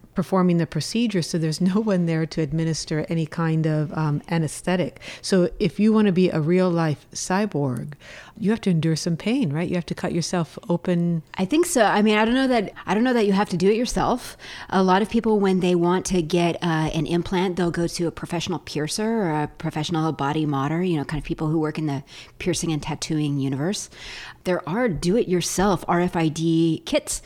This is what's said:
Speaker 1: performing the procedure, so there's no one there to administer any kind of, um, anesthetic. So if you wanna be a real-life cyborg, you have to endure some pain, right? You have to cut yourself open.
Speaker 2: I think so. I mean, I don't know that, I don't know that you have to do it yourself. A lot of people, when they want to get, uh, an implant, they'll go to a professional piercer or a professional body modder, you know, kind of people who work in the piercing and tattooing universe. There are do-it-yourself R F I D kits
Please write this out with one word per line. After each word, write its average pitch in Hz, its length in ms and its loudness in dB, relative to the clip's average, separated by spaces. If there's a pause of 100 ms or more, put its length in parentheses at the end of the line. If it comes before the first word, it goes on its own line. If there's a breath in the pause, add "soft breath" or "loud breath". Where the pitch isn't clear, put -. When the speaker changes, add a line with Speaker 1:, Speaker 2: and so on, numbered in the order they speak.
(160)
Speaker 1:
performing 180 420 2
the 165 80 2
procedure, 202 560 0
so 175 160 -2
there's 156 240 0
no 185 180 2
one 190 280 2
there 160 180 0
to 160 160 -4
administer 156 680 -2
any 165 200 0
kind 160 400 0
of, 151 280 0
um, 151 240 0 (100)
anesthetic. 165 680 -2 (220 loud breath)
So 180 380 2
if 202 200 0
you 214 140 4
wanna 214 180 6
be 180 200 4
a 156 100 0
real-life 170 720 2
cyborg, 147 800 -2 (420 loud breath)
you 185 140 -2
have 220 120 0
to 196 100 0
endure 160 240 2
some 165 200 -2
pain, 208 380 0
right? 165 160 -2
You 180 60 -2
have 175 100 -2
to - 80 -6
cut - 200 -4
yourself 170 440 -2 (120)
open. 170 520 0 (140)
Speaker 2:
I 190 100 -2
think 330 220 2
so. 240 160 4
I 196 180 4
mean, 214 160 4
I 220 80 4
don't 233 80 2
know 262 140 2
that, 233 260 0 (140)
I 190 80 2
don't 220 80 2
know 254 100 2
that 226 140 4
you 202 60 4
have 202 160 2
to 180 80 -2
do 185 120 4
it 220 60 4
yourself. 214 600 -2 (340 loud breath)
A 190 100 4
lot 185 220 4
of 214 60 -4
people, 220 300 2
when 190 200 4
they 180 160 4
want 175 320 2
to 180 160 2
get, 170 400 2
uh, 160 320 0
an 156 100 0
implant, 175 500 -2
they'll 175 140 0
go 170 160 -2
to 165 220 -2
a 156 40 -4
professional 165 460 -6
piercer 214 640 -4
or 156 220 0
a 147 40 -4 (120)
professional 160 540 -2
body 147 340 -2
modder, 147 340 -2
you 180 160 0
know, 139 60 -2
kind 143 180 -6
of - 40 -10
people 160 240 -4
who 165 100 0
work 151 180 -2
in 156 80 -4
the 139 160 -4 (380 loud breath)
piercing 165 320 -2
and 147 100 -2
tattooing 151 560 -4
universe. 139 500 -4 (580 loud breath)
There 180 220 -2
are 233 200 0
do-it-yourself 180 1000 0
R 175 120 2
F 180 160 0
I 165 140 2
D 165 560 2
kits - 400 -4